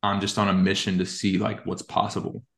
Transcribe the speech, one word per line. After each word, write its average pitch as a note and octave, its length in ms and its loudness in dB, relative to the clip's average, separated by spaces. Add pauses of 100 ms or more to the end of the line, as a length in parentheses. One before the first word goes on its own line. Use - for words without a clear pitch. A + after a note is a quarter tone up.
I'm G2+ 200 0
just G2+ 180 -2
on G2+ 80 4
a G2 60 4
mission F#2+ 440 2
to F2+ 80 2
see, F#2+ 320 0
like, G#2+ 300 -2
what's F2+ 160 -6
possible - 600 -4 (140)